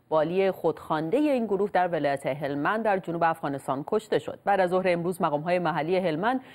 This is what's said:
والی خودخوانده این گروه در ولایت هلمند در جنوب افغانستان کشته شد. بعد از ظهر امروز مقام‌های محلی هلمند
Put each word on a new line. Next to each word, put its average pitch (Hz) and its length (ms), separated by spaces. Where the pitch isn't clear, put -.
والی 175 420
خودخوانده 165 680
این 277 280
گروه 196 240
در 180 180
ولایت 147 380
هلمند 147 600
در 196 120
جنوب 170 260
افغانستان 143 640
کشته - 320
شد. - 260
بعد 196 140
از 180 100
ظهر 185 180
امروز 175 340
مقام‌های 165 380
محلی 165 380
هلمند 190 440